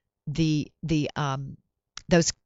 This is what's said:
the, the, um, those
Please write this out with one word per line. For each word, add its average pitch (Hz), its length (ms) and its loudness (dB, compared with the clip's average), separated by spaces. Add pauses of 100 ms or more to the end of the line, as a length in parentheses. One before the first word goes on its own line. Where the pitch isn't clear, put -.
(280)
the, 156 420 0 (140)
the, 151 320 0
um, 135 400 -6 (540)
those - 240 4 (120)